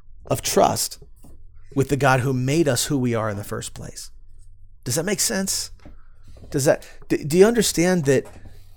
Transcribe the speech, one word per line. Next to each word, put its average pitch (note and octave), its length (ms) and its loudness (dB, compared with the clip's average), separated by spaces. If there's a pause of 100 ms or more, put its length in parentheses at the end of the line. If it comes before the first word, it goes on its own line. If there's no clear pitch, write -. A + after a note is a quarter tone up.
(260)
of A#2 160 -2
trust - 580 2 (760)
with C3+ 140 2
the D3 60 2
God C3 240 4
who C3+ 120 0
made C3+ 340 2
us B2+ 200 0
who D3 120 0
we B2 160 0
are A2 160 0
in G2+ 60 -4
the G#2 80 -8
first A2+ 280 -8
place. - 380 -12 (720)
Does B2 140 -4
that D#3+ 80 0
make F#3 160 -2
sense? - 500 -2 (800)
Does C#3 140 0
that, - 200 4 (240)
do, E3 100 0
do D3+ 200 2
you G3 80 12
understand F#3 600 2
that C3+ 200 4 (500)